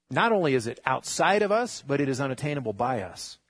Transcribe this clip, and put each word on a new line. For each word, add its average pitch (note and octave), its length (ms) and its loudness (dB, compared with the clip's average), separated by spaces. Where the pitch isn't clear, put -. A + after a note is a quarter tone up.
not F3+ 200 2
only F3 240 4
is A#2 140 0
it - 180 -8
outside E3+ 560 2
of G3+ 80 2
us, A3+ 320 -2
but C#3 180 0
it C#3+ 80 0
is C3 120 -2
unattainable C3+ 520 -4
by A#2+ 300 -2
us. - 340 -12